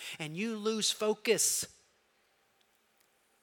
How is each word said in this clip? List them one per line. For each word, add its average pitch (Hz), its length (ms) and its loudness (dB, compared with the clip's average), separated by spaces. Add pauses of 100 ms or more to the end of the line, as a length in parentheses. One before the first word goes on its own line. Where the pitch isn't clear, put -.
(200)
and 156 180 -8
you 220 200 -4
lose 214 340 0
focus. - 720 2 (1800)